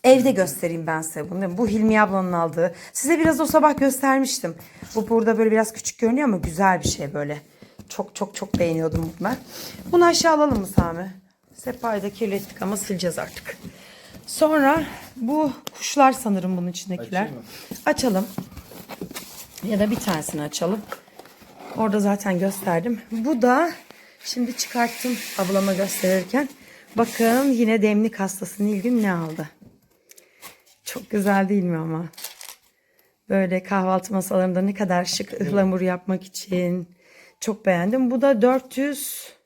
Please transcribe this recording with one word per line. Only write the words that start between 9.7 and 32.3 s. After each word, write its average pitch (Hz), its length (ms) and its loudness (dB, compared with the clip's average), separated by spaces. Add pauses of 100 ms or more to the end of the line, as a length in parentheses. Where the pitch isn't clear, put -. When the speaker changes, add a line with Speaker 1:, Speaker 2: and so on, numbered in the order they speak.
Speaker 1:
Bunu 349 140 8
aşağı 339 280 4
alalım 294 260 4
mı 185 80 -4
Sami? 175 460 0 (420)
Sehpayı 233 480 -4
da 202 60 -6
kirlettik 196 520 -4
ama 196 160 -2
sileceğiz 180 420 -4
artık. - 380 -12 (720)
Sonra 302 560 2 (320)
bu 269 360 0 (260)
kuşlar 269 340 4
sanırım 185 460 -2
bunun 175 100 -4
içindekiler. 180 540 -6
Speaker 2:
Açayım 151 140 -6
mı? 113 80 -16 (420)
Speaker 1:
Açalım. 226 420 0 (1400)
Ya 208 160 -2
da 208 120 2
bir 240 40 0
tanesini 156 460 -4
açalım. 175 400 -4 (960)
Orada 214 220 0
zaten 202 400 0
gösterdim. 196 640 -2 (100)
Bu 226 300 -2
da 277 300 4 (520)
şimdi 247 340 -4
çıkarttım 233 600 -2 (200)
ablama 196 360 0
gösterirken. 190 760 0 (480)
Bakın 233 540 4
yine 226 300 4
demlik 214 380 2
hastası 196 460 -4
Nilgün 214 380 0
ne 196 80 2
aldı. 160 380 -4 (1300)
Çok - 260 -12
güzel 196 400 2
değil 202 140 2
mi 170 140 0
ama? 160 320 -4 (1200)